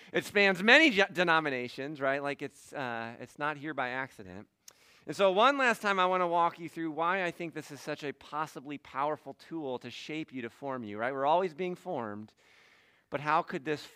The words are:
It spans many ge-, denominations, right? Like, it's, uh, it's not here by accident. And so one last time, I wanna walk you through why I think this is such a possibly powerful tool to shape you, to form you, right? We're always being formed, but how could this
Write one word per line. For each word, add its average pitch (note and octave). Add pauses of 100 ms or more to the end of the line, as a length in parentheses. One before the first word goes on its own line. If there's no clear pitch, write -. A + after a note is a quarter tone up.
(120)
It F#3
spans G3
many C4+
ge-, G3
denominations, C#3+
right? C#3
Like, C#3+
it's, -
uh, A#2
it's -
not D3
here D3
by B2+
accident. A2 (580)
And D3+
so F#3+
one B3
last B3
time, G3+
I F3+
wanna F#3
walk E3+
you E3
through E3
why E3+
I E3+
think E3
this -
is C3+
such D3+
a C#3
possibly D3
powerful C#3 (140)
tool C#3
to B2
shape -
you, B2+
to A#2
form C3
you, G#2
right? B2
We're C3+
always E3+
being F3+
formed, A2 (760)
but C#3+
how D3+
could E3+
this D3 (140)